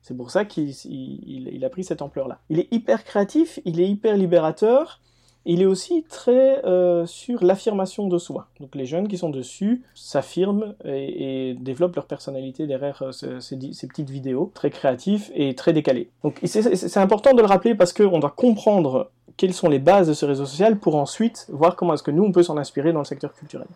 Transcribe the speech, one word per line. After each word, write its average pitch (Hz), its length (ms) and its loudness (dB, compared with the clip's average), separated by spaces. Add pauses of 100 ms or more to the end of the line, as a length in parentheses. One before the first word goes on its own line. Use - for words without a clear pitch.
C'est 127 140 -14
pour 123 160 -14
ça 208 120 0
qu'il, 156 260 -6
il, 135 540 -14
il, 131 280 -14
il 131 120 -10
a 131 60 -4
pris 185 140 -10
cette 151 180 -8
ampleur-là. 135 460 -10
Il 156 100 -2
est - 140 -4
hyper 220 320 -2
créatif, 262 640 -2
il 170 140 -2
est 185 80 2
hyper 208 280 0
libérateur. 190 840 2 (480)
Il 175 140 2
est 190 40 4
aussi 190 360 0
très, 262 640 2
euh, 180 420 2
sur - 380 -4
l'affirmation 196 640 0
de 175 100 0
soi. - 300 -8 (100)
Donc 143 160 -20
les 135 100 -8
jeunes 165 220 -4
qui 202 100 -6
sont 170 140 -4
dessus 196 540 -4 (100)
s'affirment 202 800 -2 (100)
et, 135 680 -6
et 127 40 -8
développent 135 400 -4
leur - 120 -6
personnalité 135 600 -10
derrière, 139 360 -6
euh, 131 100 -8
ce, 127 260 -12
ces 123 160 -14
di-, 131 180 -12
ces - 140 -14
petites 135 240 -12
vidéos, 135 440 -6
très 147 160 -2
créatifs 185 680 -2
et 139 180 -2
très - 180 0
décalés. 143 380 0 (140)
Donc 147 180 -4
c'est, 208 200 0
c'est, 220 120 4
c'est 180 240 -2
important 208 340 4
de 233 100 6
le 208 40 6
rappeler 196 300 4
parce 180 160 4
qu'on 190 260 4
doit 143 140 0
comprendre 202 800 2 (240)
quelles 185 180 0
sont 180 140 0
les 143 100 4
bases 175 300 6
de 151 60 2
ce 147 120 -2
réseau 139 200 -2
social 202 340 2
pour 156 160 2
ensuite 220 520 -2
voir 165 280 2
comment 170 180 0
est-ce - 80 -6
que - 80 -4
nous, 165 140 4
on 202 80 2
peut 175 100 6
s'en 160 140 0
inspirer 147 360 -2
dans 156 60 -2
le 143 60 -4
secteur - 280 -8
culturel. - 440 -16